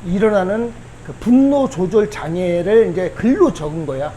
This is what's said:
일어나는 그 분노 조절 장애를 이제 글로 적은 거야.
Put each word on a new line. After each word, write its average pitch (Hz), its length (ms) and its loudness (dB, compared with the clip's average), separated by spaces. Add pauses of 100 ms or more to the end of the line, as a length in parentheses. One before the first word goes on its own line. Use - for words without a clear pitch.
일어나는 208 680 0 (320)
그 139 140 -12
분노 269 500 4
조절 202 400 0
장애를 180 840 0
이제 175 240 -4
글로 277 380 2
적은 156 320 -8
거야. 139 320 -6